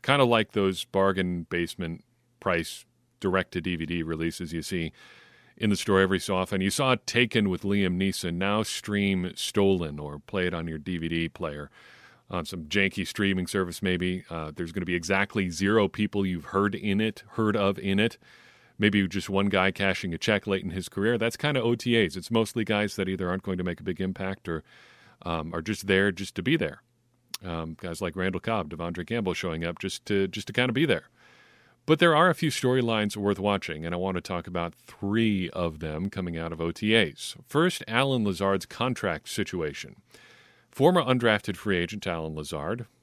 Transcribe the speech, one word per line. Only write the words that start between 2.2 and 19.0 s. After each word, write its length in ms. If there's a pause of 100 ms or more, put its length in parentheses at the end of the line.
price 440 (360)
direct-to-D 560
V 100
D 160
releases 520
you 100
see 280 (640)
in 140
the 60
store 260
every 180
so 160
often. 260
You 100
saw 240 (100)
Taken 420
with 140
Liam 340
Neeson. 420
Now 260
stream 720
Stolen 640
or 180
play 300
it 80
on 120
your 120
D 180
V 100
D 220
player 400 (600)
on 160
some 180
janky 420
streaming 400
service 380
maybe. 440
Uh, 280
there's 160
gonna 140
be 100
exactly 560
zero 360
people 380
you've 200
heard 280
in 260
it, 220 (100)
heard 240
of 220
in 220
it. 180 (640)
Maybe 280